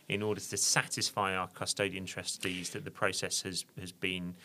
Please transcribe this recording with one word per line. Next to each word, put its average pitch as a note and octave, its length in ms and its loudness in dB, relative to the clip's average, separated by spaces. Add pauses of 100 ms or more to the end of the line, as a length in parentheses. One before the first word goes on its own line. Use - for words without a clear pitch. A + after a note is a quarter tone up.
in G2+ 140 2
order G#2 200 2
to - 160 -4
satisfy - 760 2
our F2+ 140 0
custodian F#2+ 560 0
trustees F2+ 640 -4
that - 140 -6
the F#2 60 -8
process - 500 0
has, F#2 240 -2 (160)
has F2+ 120 -8
been F2+ 420 -2 (100)